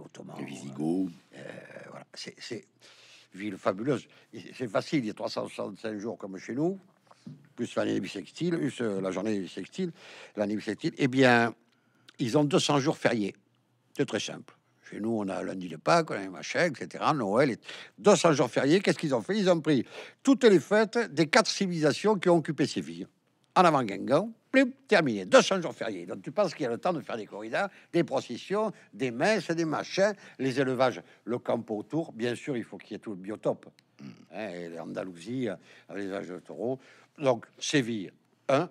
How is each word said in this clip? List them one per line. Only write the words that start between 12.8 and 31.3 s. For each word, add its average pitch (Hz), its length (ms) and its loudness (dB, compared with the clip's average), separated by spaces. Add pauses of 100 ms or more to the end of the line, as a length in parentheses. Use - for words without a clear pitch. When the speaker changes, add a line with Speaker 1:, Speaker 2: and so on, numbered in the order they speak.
Speaker 1:
jours 143 180 0
fériés. 107 360 0 (600)
C'est 143 80 0
très 104 160 -2
simple. - 340 -12 (360)
Chez 98 100 -10
nous, 110 100 -2
on 107 180 -2
a 90 140 -6
lundi 92 260 -8
de - 80 -10
Pâques, 160 340 2
on 147 40 -4
a 113 40 -4
les 98 100 -8
machins, 127 460 -2
et - 40 -12
cetera, 104 360 -2
Noël, 120 380 2
et 95 60 -6 (380)
deux 202 200 6
cents 165 160 6
jours 131 180 2
fériés. 139 300 4
Qu'est-ce 180 180 0
qu'ils 143 160 0
ont 117 80 0
fait ? 196 160 -2
Ils 185 100 2
ont 170 120 4
pris 143 260 2 (360)
toutes 269 220 6
les 196 160 10
fêtes 214 380 2 (160)
des 156 140 2
quatre 220 220 4
civilisations 175 680 2
qui 175 100 0
ont 175 80 8
occupé 151 300 0
Séville. 82 400 -6 (480)
En 180 100 6
avant 147 200 4
Guingamp, 113 480 0 (180)
plim, 262 220 4 (160)
terminé. 139 360 2
Deux 262 160 8
cents 190 220 0
jours 139 120 -6
fériés. 92 300 -8
Donc, 101 160 -10
tu 147 120 -12
penses 190 200 0
qu'il - 120 -6
y - 20 -2
a 117 40 -2
le 117 80 -2
temps 180 140 -2
de 151 80 -4
faire 107 160 -8
des 107 80 -10
corridas, 120 460 -6 (220)
des 170 100 4
processions, 156 720 -2 (200)
des 120 200 -2
messes, 170 380 2
des 165 140 0
machins, 165 480 0 (280)
les 127 200 0
élevages, 127 400 2 (240)
le 120 140 -4